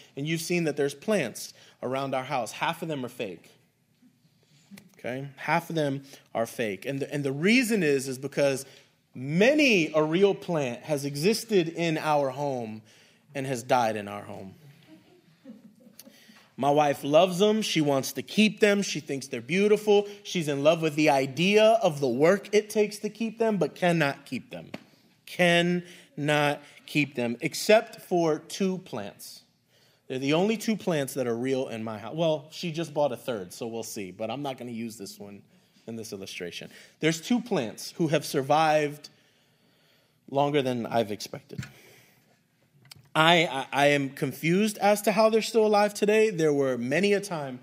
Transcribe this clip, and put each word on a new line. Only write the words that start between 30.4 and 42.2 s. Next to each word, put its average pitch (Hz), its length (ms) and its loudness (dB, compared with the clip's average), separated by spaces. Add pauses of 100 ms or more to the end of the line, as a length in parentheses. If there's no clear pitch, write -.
two 220 180 -2
plants 151 400 -2
that 131 120 -4
are 117 100 -2
real 131 320 -2
in 110 160 -8
my 110 140 -8
house. 110 180 -12
Well, 156 340 -2
she 175 220 -8
just 147 220 -8
bought 147 180 0
a 113 40 -8
third, 101 360 -8
so 120 140 -10
we'll 113 160 -8
see. 98 280 -10
But 110 200 -8
I'm 135 120 -8
not 135 140 -8
gonna 120 160 -12
use 113 240 -10
this 98 220 -14
one 101 240 -18 (440)
in 117 100 -10
this 107 180 -12
illustration. 92 560 -12 (300)
There's 160 200 0
two 240 200 0
plants - 580 -6
who 165 100 0
have 147 160 0
survived 147 840 0 (1200)
longer 143 320 2
than 123 240 -2
I've 113 260 0
expected. - 500 -12 (1500)